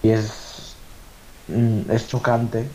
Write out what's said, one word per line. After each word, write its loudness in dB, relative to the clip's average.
Y 6
es, -2
mm, 2
es 2
chocante 0